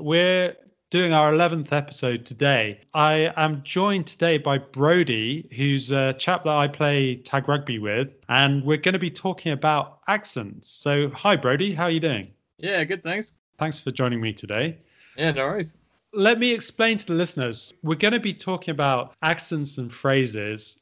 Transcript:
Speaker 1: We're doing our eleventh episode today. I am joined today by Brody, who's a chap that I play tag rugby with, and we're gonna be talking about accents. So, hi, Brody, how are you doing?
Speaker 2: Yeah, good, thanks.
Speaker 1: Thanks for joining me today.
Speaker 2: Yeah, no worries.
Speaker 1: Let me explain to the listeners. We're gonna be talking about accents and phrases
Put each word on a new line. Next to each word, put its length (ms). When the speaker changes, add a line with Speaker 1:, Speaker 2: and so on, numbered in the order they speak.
Speaker 1:
We're 560
doing 240
our 220
eleventh 360
episode 540
today. 560
I 420
am 260
joined 440
today 320
by 180
Brody, 1000
who's 380
a 220
chap 300
that 120
I 120
play 480
tag 300
rugby 320
with, 300
and 380
we're 140
gonna 200
be 120
talking 420
about 460
accents. 600
So, 400
hi, 260
Brody, 380
how 100
are 60
you 100
doing? 280
Speaker 2:
Yeah, 280
good, 180
thanks. 320
Speaker 1:
Thanks 200
for 120
joining 320
me 100
today. 460
Speaker 2:
Yeah, 140
no 100
worries. 340
Speaker 1:
Let 240
me 140
explain 440
to 100
the 60
listeners. 680
We're 140
gonna 220
be 140
talking 400
about 480
accents 560
and 160
phrases 880